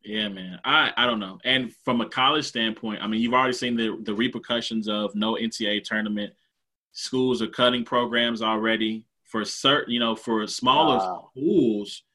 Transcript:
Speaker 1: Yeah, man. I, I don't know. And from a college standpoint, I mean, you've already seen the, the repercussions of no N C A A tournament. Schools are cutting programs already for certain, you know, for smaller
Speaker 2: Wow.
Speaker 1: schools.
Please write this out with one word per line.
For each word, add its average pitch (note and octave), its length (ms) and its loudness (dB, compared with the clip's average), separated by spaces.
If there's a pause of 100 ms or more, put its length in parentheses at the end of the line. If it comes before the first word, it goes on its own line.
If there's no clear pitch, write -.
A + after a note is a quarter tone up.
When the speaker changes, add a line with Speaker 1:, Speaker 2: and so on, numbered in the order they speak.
Speaker 1:
Yeah, G#2+ 260 -4
man. F#2 340 -12
I, C#3+ 320 4
I B2 100 4
don't A#2 140 2
know. F#2+ 240 -10
And B2+ 400 0
from A#2+ 180 0
a A2 60 -2
college C#3+ 380 2
standpoint, A2+ 580 -4
I G#2 40 -4
mean, A2 140 0
you've A#2+ 120 0
already B2+ 200 4
seen B2 220 -2
the, A2+ 260 -2
the G#2+ 140 -4
repercussions A2+ 720 -2
of G#2 260 -2
no A2 220 0
N A2+ 160 -4
C G#2+ 160 -4
A G#2 40 0
A G#2 100 0
tournament. G#2 520 -4 (600)
Schools B2+ 480 0
are G#2+ 60 -2
cutting B2 360 2
programs A#2+ 580 0
already A2 600 0 (220)
for A2 200 -4
certain, C3+ 480 0
you A#2+ 60 0
know, A2+ 160 0
for A2 320 -2
smaller C3+ 500 2
Speaker 2:
Wow. F#2 340 -4
Speaker 1:
schools. B2+ 720 0 (120)